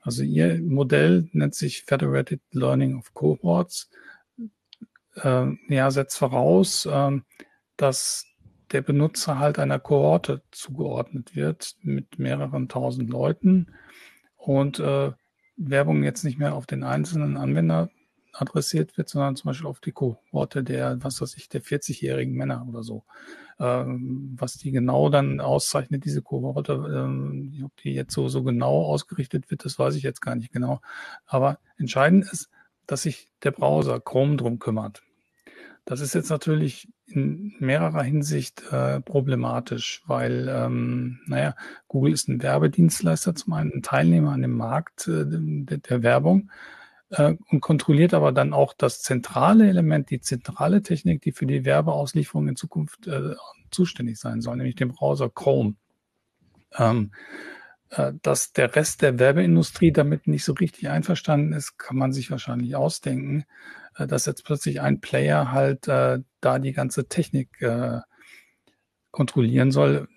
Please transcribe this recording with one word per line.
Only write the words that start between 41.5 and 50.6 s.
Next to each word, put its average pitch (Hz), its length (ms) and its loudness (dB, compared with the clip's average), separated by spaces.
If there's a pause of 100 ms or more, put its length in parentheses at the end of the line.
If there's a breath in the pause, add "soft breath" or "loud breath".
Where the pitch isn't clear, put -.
Google 143 260 2
ist 147 160 -4
ein 127 140 -2
Werbedienstleister, 156 880 2
zum 165 200 -6
einen 156 200 -2
ein 143 80 -8
Teilnehmer 151 520 4
an 131 100 -2
dem 123 120 -2
Markt, 117 520 -6
äh, 160 200 0
der, 151 520 -4
der 123 240 -2
Werbung, 143 480 4 (580 loud breath)
äh, 151 240 4 (160)
und 147 120 2
kontrolliert 160 520 4
aber 147 180 4
dann 135 220 2
auch 139 200 2
das - 280 0
zentrale 156 640 6
Element, 156 440 4
die 131 100 -4
zentrale 160 600 0